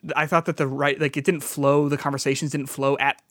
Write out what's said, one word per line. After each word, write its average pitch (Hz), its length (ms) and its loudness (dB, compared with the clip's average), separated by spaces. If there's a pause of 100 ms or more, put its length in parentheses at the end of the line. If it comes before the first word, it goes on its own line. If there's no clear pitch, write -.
(180)
I 151 80 2
thought 165 220 2
that 160 100 -2
the 147 100 0
right, 139 320 0
like, 147 160 -2
it 143 80 -2
didn't 165 160 2
flow. 143 480 2
The 143 100 2
conversations 139 540 -2
didn't 143 160 -4
flow 139 300 0
at - 340 0